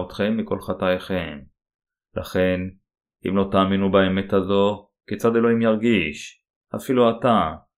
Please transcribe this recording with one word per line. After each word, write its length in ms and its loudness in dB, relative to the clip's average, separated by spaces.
אתכם 300 -2
מכל 240 -4
חטאיכם. 760 -4
לכן, 440 0
אם 80 0
לא 140 2
תאמינו 420 2
באמת 400 2
הזו, 560 0
כיצד 280 0
אלוהים 260 2
ירגיש? 800 0
אפילו 340 2
עתה, 440 0